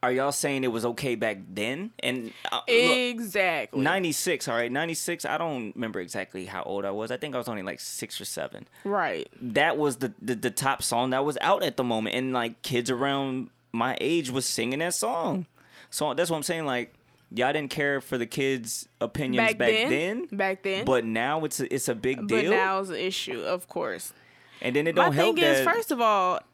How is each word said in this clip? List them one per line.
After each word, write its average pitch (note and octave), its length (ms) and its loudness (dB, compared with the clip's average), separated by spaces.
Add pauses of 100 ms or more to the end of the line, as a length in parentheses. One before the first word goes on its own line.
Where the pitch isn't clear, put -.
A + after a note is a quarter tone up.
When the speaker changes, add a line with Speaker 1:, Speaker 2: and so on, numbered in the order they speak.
Speaker 1:
are B2+ 120 2
y'all C3+ 180 0
saying C#3 320 -2
it B2+ 80 2
was A2+ 140 -2
okay A#2+ 300 -2
back G#2+ 240 -2 (140)
then? C3 460 -4
And, B2 320 -4 (180)
uh, - 100 -4
look, - 100 -10
Speaker 2:
Exactly. A3+ 1120 2
Speaker 1:
ninety-six, E3 680 0
all A#2+ 80 0
right? A#2+ 160 0
Ninety-six, E3 540 -4
I - 120 0
don't C#3 380 -4
remember A2 240 -4
exactly F#2 460 -6
how G2 180 -8
old G2+ 220 -4
I G2 60 -2
was. G#2+ 200 -4
I B2+ 60 -4
think C#3+ 180 -8
I B2 40 -2
was A#2+ 100 -6
only, G#2+ 140 -6
like, F#2 180 -6
six - 400 -10
or - 40 -10
seven. - 400 -8 (200)
Speaker 2:
Right. D#3+ 420 -2 (140)
Speaker 1:
That C3 360 2
was D3 200 2
the, B2+ 240 -2
the, A#2+ 140 -2
the A#2 160 -2
top C3+ 300 0
song B2+ 280 0
that C3 160 2
was D3 160 -2
out F#3+ 200 4
at D#3+ 140 -2
the C3+ 80 0
moment. A2 320 0
And, C3 160 -2
like, A#2 300 -2
kids A#2+ 280 0
around C3+ 600 0 (240)
my A#2 260 0
age D#3 300 0
was B2+ 160 0
singing B2 340 -2
that E3+ 140 -2
song. F#3+ 520 -2 (440)
So D3+ 240 -2
that's E3 160 0
what E3 80 0
I'm D3 60 -4
saying, E3 220 -2
like, B2 280 -2 (400)
y'all B2 180 2
didn't D3 200 -2
care C#3+ 280 0
for C3 200 -4
the A#2 80 -2
kids' C3+ 600 -2 (140)
opinions C3 460 0
Speaker 2:
Back A3 100 0
Speaker 1:
back B2 140 4
Speaker 2:
then? A3+ 180 4
Speaker 1:
then. A#3+ 420 0
Speaker 2:
Back F#3+ 320 0
then. F#3+ 220 -2
Speaker 1:
But B2+ 180 4
now A#2+ 420 0
it's - 140 -4
a, C3 140 -2
it's B2+ 160 -2
a A#2+ 60 2
big B2 240 0
Speaker 2:
But G#2+ 80 -6
Speaker 1:
deal. A2+ 240 4
Speaker 2:
now F#3+ 280 4
it's F#3+ 120 -4
an D#3+ 60 -6
issue, F3+ 440 -4
of F3+ 260 -2
course. - 460 -6 (480)
Speaker 1:
And B2 140 0
then D3 100 4
it E3 100 2
Speaker 2:
My - 100 6
Speaker 1:
don't C#3+ 80 4
help E3 220 6
Speaker 2:
thing E4+ 100 4
is, C#4+ 200 8
Speaker 1:
that E4+ 80 4
Speaker 2:
first A4+ 180 0
of C4 80 0
all G3+ 400 4 (140)